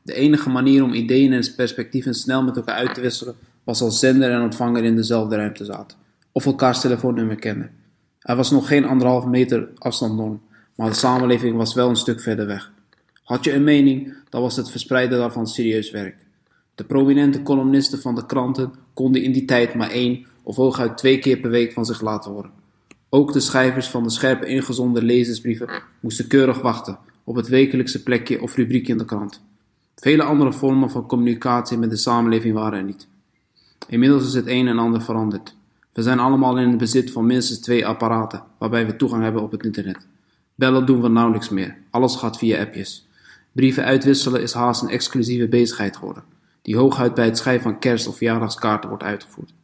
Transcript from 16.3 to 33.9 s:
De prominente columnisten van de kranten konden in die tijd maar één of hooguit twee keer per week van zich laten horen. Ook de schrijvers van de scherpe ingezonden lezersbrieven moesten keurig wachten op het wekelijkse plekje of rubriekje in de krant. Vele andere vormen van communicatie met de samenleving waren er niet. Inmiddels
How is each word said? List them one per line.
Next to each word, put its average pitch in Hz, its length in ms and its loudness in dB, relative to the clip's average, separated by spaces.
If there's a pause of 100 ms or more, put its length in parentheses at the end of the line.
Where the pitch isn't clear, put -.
De - 80 -14
prominente 139 600 2
columnisten 139 580 0
van 120 140 -4
de 120 100 -8
kranten 131 480 -4 (200)
konden 131 300 2
in 131 80 0
die 131 140 0
tijd 120 280 2
maar 113 160 -2
één 123 360 -4 (180)
of 107 120 -10
hooguit 127 420 0
twee 131 220 4
keer 131 180 2
per 127 120 -4
week 117 240 0
van 113 120 -4
zich 113 160 -6
laten 107 300 -6
horen. 101 200 -14 (580)
Ook 143 240 4
de 143 60 2
schrijvers 127 480 2
van 120 160 -4
de 113 60 -2
scherpe 127 360 0
ingezonden 123 580 -2
lezersbrieven 120 680 0 (300)
moesten 117 280 -6
keurig 131 340 4
wachten 110 360 -4 (260)
op 117 120 -8
het 117 120 -4
wekelijkse 131 560 2
plekje 120 380 -2
of 120 140 -8
rubriekje 123 360 0
in 110 60 -2
de 113 80 -4
krant. 104 360 -10 (540)
Vele 151 280 4
andere 139 300 2
vormen 135 380 2
van 120 140 -6
communicatie 120 720 0
met 117 120 0
de 110 60 -2
samenleving 113 580 2
waren 107 260 -4
er 95 60 -6
niet. 98 220 -14 (800)
Inmiddels 127 400 2